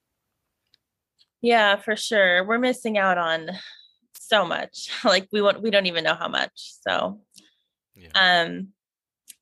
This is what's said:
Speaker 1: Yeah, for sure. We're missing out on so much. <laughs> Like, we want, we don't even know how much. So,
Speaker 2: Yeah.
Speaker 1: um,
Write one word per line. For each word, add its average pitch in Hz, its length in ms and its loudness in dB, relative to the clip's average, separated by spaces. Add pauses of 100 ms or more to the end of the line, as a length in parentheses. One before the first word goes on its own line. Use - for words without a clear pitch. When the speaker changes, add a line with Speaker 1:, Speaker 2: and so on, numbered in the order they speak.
(1400)
Speaker 1:
Yeah, 220 340 4
for 214 200 -4
sure. 190 480 2
We're 220 140 -2
missing 247 400 -2
out 190 220 2
on 160 320 -4 (640)
so 202 320 0
much. - 520 -8
<laughs> - 60 -14
Like, 196 280 2
we 208 100 0
want, 196 200 2
we 220 80 -2
don't 196 160 2
even 170 180 -4
know 156 120 2
how 170 120 -8
much. - 440 -6 (160)
So, 90 320 -2 (720)
Speaker 2:
Yeah. 92 220 -20
Speaker 1:
um, 180 540 2 (720)